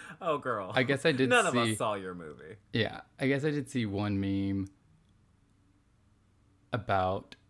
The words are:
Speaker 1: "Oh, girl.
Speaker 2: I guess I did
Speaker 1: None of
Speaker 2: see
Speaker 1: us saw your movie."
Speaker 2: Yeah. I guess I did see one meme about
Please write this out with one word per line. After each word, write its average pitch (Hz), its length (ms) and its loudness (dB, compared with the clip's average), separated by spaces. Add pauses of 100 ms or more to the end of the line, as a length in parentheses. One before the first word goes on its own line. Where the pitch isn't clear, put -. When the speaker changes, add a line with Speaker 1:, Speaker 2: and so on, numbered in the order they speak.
(200)
Speaker 1:
"Oh, 160 180 0
girl. 107 360 -4
Speaker 2:
I - 100 4
guess 135 200 0
I 165 80 6
did 131 160 4
Speaker 1:
None 233 180 6
of 156 80 0
Speaker 2:
see 117 180 4
Speaker 1:
us 107 60 -2
saw 110 160 0
your 92 200 -8
movie." 78 420 -14 (160)
Speaker 2:
Yeah. 113 280 -2 (180)
I 139 80 0
guess 139 180 2
I 156 60 0
did 147 200 -4
see 120 160 0
one 101 340 0
meme 98 480 0 (2000)
about 95 600 -2 (160)